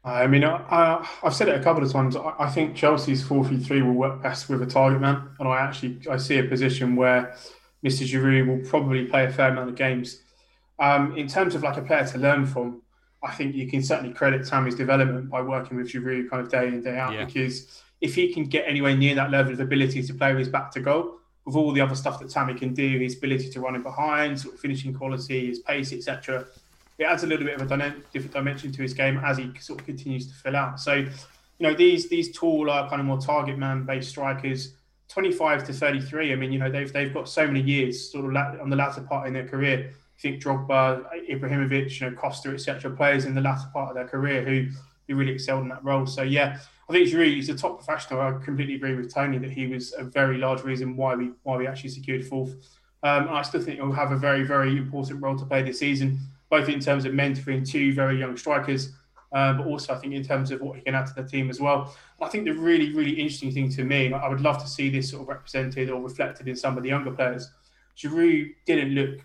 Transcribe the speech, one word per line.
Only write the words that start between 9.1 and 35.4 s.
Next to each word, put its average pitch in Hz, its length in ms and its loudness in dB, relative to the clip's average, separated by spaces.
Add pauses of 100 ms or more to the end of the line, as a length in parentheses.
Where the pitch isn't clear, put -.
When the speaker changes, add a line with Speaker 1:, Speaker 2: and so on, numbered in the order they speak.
Speaker 1:
a 131 40 -2
fair 135 200 4
amount 127 180 -2
of 123 80 -8
games. 127 440 -2 (600)
Um, 143 360 4
in 143 120 -4
terms 185 260 2
of, 147 80 -2
like, 139 140 -2
a 135 60 -6
player 143 240 2
to 131 120 -6
learn 139 280 4
from, 123 340 -4 (420)
I 139 100 -8
think 139 220 -4
you 131 140 -4
can 135 140 0
certainly 131 320 0
credit 135 320 2
Tammy's 131 280 2
development 131 540 2
by 127 140 -2
working 127 340 -4
with 123 160 -6
Giroud 123 380 -4
kind 127 120 -4
of 120 80 -8
day 127 180 2
in, 120 140 -4
day 123 160 -4
out, 127 140 -4
Speaker 2:
Yeah. 107 140 -6
Speaker 1:
because - 560 -6 (180)
if 143 140 -2
he 175 180 4
can 156 120 -2
get 147 220 2
anywhere 139 300 4
near 139 200 6
that 135 140 2
level 131 220 4
of 123 80 -4
ability 135 440 2
to - 100 -8
play 135 160 4
with 131 80 2
his 131 100 -2
back - 220 -4
to 139 100 -8
goal, 156 360 0 (280)
with 139 100 -6
all 151 180 4
the 139 100 4
other 135 120 2
stuff 135 260 -4
that 135 100 -14
Tammy 131 240 -2
can 127 180 -4
do, 135 260 0
his 127 200 -2
ability 135 320 -2
to 131 100 -10
run 127 140 -4
in 123 80 -6
behind, 147 580 -2
sort - 140 -12
of - 80 -20
finishing 135 320 -4
quality, 131 540 -4
his 120 100 -6
pace, 135 340 -4
et 120 100 -8
cetera, 127 440 -6 (520)
it 156 60 0
adds 170 200 0
a - 20 -2
little 151 180 0
bit 143 160 -4
of - 20 -4
a 135 40 -4
dyna-, 143 300 -2 (160)
different 139 200 -8
dimension 139 400 -4
to 135 100 -6
his 131 120 -4
game 135 300 2
as 139 120 0
he 127 220 -6
sort - 220 -12
of - 60 -16
continues 135 420 -8
to - 60 -18
fill 135 220 -4
out. 139 240 -4
So, 143 140 0
you 135 160 0 (480)
know, 156 160 2
these, 175 340 6
these 170 260 -2
taller, 151 540 2
kind 143 120 -2
of 139 60 0
more 135 140 2
target 139 380 0
man-based 135 500 -2
strikers, 135 640 -4 (340)
twenty-five 160 580 0